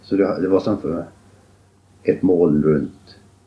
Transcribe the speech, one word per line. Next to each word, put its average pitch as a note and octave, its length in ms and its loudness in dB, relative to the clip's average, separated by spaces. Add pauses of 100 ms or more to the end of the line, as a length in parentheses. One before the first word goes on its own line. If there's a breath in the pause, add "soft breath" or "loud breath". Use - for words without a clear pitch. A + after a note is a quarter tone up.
Så G2+ 140 -4
det, F#2+ 260 0
det F#2 60 -2
var F#2+ 120 2
som G#2 200 -2
för D#2 240 -6 (1000)
ett - 200 -2
moln E2+ 400 2
runt. - 540 -2 (300)